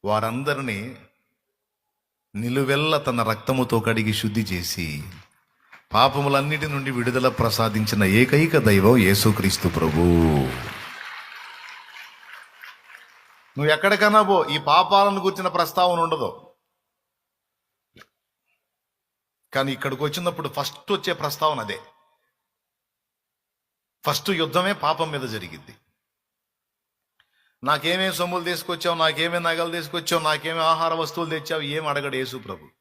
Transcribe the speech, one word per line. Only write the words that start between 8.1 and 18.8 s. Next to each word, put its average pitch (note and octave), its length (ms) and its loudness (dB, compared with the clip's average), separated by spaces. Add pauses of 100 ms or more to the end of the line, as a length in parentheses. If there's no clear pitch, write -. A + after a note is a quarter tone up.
దైవం A2 380 6
యేసుక్రీస్తు G2 720 4
ప్రభు. D#2+ 320 0 (3500)
నువ్వు D3 160 2
ఎక్కడికైనా G#3 500 6
పో, G3 220 4
ఈ D3 140 -2
పాపాలను F#3 600 4
గురించిన F#3 280 -2
ప్రస్తావన F3 520 0
ఉండదు. D#3 300 0 (3250)